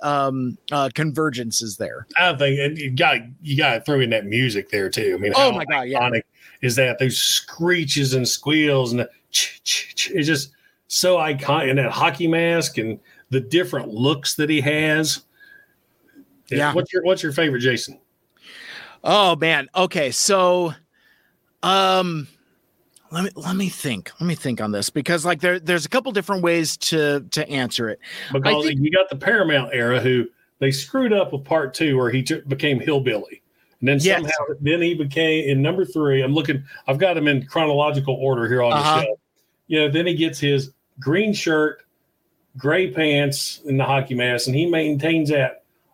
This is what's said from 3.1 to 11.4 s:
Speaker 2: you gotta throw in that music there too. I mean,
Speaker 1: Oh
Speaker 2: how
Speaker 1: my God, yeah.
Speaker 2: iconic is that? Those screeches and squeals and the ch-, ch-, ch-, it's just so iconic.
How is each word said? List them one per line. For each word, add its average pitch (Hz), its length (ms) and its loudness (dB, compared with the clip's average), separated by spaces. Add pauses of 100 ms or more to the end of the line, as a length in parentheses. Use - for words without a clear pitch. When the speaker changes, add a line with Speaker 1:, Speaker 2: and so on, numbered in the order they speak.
Speaker 2:
you 147 140 -4
gotta 135 240 2
throw 143 220 2
in 127 80 2
that 110 160 0
music 107 440 0
there 98 200 0
too. 101 280 0
I 92 40 -4
mean, 101 120 0
Speaker 1:
Oh 269 180 6
Speaker 2:
how 202 80 -2
Speaker 1:
my 151 40 -4
God, 135 200 -4
yeah. 123 180 -2
Speaker 2:
iconic 120 220 0 (380)
is 123 140 0
that? 127 240 2
Those 131 180 0
screeches 147 960 0
and 127 140 0
squeals 143 640 2
and 120 80 0
the - 100 -4 (220)
ch-, - 320 -4
ch-, - 320 -6
ch-, - 160 -4
it's 151 160 0
just 147 240 -2 (380)
so 180 260 2
iconic. 147 540 0